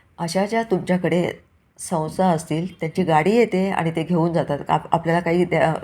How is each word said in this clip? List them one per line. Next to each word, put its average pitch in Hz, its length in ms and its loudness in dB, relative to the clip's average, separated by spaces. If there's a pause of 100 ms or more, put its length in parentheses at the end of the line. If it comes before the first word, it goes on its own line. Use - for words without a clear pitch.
(180)
अशा 170 280 -2
ज्या 226 160 0
तुमच्याकडे 180 680 0 (480)
संस्था 156 480 -2
असतील 165 540 -2
त्यांची 165 220 -4
गाडी 160 280 2
येते 202 400 2
आणि 165 200 -2
ते 165 120 -2
घेऊन 165 300 2
जातात. 147 260 -2 (100)
आप-, 156 240 0
आपल्याला 165 280 2
काही 175 240 0
द्या, 160 400 0